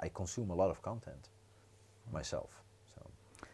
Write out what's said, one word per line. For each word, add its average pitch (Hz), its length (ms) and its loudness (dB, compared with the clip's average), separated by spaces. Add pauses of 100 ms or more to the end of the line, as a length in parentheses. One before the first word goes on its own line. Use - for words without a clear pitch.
I 82 80 0
consume 98 420 0
a 87 40 2
lot 92 160 8
of - 100 0
content 104 480 -4 (840)
myself, - 520 -2 (320)
so. - 160 -14 (440)